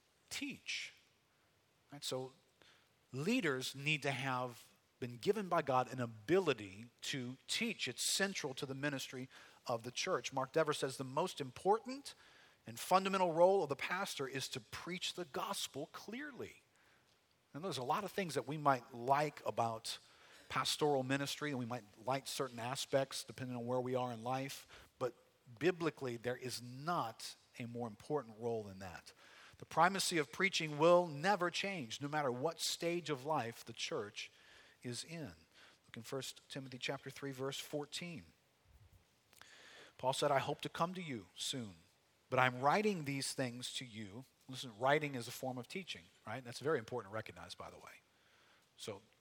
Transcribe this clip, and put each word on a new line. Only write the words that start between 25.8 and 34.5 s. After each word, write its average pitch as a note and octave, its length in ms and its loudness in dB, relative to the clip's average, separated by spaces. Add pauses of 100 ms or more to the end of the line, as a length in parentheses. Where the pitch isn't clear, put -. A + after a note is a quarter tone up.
there A#2+ 200 -2
is A#2+ 260 -6
not C3 720 -4 (240)
a B2 80 -6
more A#2+ 220 -4
important A2+ 500 -4
role A2+ 240 -2
than G2 160 -10
that. F2+ 340 -12 (460)
The - 80 -14
primacy F3+ 520 4
of C#3+ 140 0
preaching E3 460 0
will F3 280 10
never E3+ 440 2
change, E3 500 -4
no C#3+ 80 -4
matter D3 220 2
what A#2+ 300 0
stage E3+ 500 0
of C3 160 -2
life B2+ 380 0
the A#2 80 -10
church A2+ 580 -6 (520)